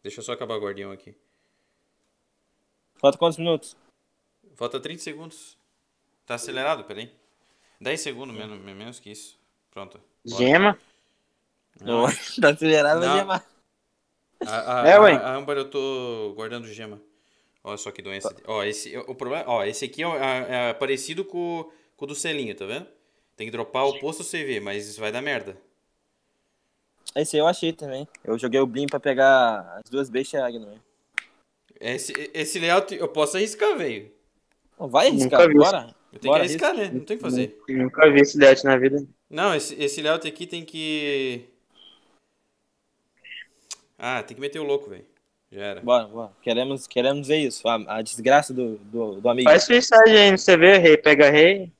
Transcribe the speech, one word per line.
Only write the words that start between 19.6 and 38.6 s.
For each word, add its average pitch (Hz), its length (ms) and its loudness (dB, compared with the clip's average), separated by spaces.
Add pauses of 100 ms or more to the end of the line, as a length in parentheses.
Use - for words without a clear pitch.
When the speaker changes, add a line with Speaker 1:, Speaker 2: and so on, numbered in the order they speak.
Speaker 1:
esse - 200 -6
aqui 131 180 -12
é, 165 60 -6
é, 127 640 -4
é 113 40 -8
parecido 139 500 -6
com, 170 460 -10 (260)
com - 80 -12
o 143 40 -14
do 147 60 -14
selinho, 139 420 -8
tá 98 100 -12
vendo? 135 220 -12 (480)
Tem 110 100 -14
que 113 60 -14
dropar 117 340 -4
o 139 140 -4
posto 156 240 -10
C 165 200 -8
V, 131 140 -6
mas 101 300 -10
isso 104 120 -18
vai 107 120 -8
dar 123 100 -8
merda. 120 340 -8 (1600)
Speaker 2:
Esse 156 220 -4
eu 151 100 2
achei 170 260 -2
também. 143 360 -14 (160)
Eu 110 140 -6
joguei 123 200 -2
o 135 80 2
Blim 127 200 -8
pra 139 120 -6
pegar 131 640 2 (160)
as 110 120 -20
duas 135 220 -6
bestas 135 300 -6
e - 20 -6
a 127 40 -6
Agno, 117 200 -12
né? 104 140 -20 (1000)
Speaker 1:
Esse, 127 340 -10 (220)
esse 156 240 -6
layout 180 360 0
eu 170 140 -6
posso 151 280 -2
arriscar, 302 400 -2
velho. 120 340 -8 (680)
Speaker 2:
Não 147 100 -10
vai 143 200 4
arriscar, 139 320 2
Speaker 3:
Nunca 170 80 10
vi 151 60 2
Speaker 2:
bora. 147 400 4 (180)
Speaker 1:
Eu 107 60 -20
tenho 120 140 0
Speaker 2:
Bora, 156 120 4
Speaker 1:
que 180 60 -4
arriscar, 170 200 -2
Speaker 2:
arrisca. 214 220 -6
Speaker 1:
né? 127 60 -6
Não 127 60 -10
tem 214 120 -8
o - 20 -16
que - 60 -14
fazer. 127 440 -6
Speaker 3:
Nunca 135 420 4
vi 139 120 6
esse 143 160 2
layout 135 260 8